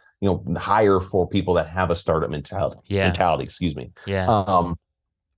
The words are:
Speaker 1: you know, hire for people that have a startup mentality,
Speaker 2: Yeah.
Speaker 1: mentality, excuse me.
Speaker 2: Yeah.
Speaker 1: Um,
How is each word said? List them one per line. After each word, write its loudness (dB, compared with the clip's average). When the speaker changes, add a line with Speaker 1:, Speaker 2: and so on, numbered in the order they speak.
Speaker 1:
you 0
know, -2
hire 4
for 0
people 0
that 0
have -2
a 0
startup 0
mentality, -6
Speaker 2:
Yeah. 0
Speaker 1:
mentality, 0
excuse -4
me. -12
Speaker 2:
Yeah. -2
Speaker 1:
Um, 2